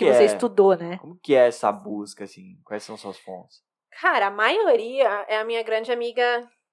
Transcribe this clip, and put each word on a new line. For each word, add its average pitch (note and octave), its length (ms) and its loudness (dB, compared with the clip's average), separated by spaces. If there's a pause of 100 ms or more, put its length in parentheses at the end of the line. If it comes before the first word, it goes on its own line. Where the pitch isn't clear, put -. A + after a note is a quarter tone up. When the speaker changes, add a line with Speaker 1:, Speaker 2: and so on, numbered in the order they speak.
(100)
Speaker 1:
que - 60 6
você A3+ 60 8
Speaker 2:
é? G#3 40 6
Speaker 1:
estudou, G3 500 2
né? E3+ 220 -8
Speaker 2:
Como F3 240 -20
que D3 100 -4
é B2+ 140 6
essa A2+ 240 0
busca, G#2 540 -10
assim? F#2+ 400 -20
Quais - 180 -12
são A2 140 -16
suas G2+ 240 -14
fontes? - 420 -20 (380)
Speaker 3:
Cara, D#4 280 0
a - 20 -6
maioria B3 800 0 (200)
é G#3+ 100 -2
a G#3+ 60 -6
minha A#3 180 -6
grande A3 280 -4
amiga, A#3+ 580 -4 (240)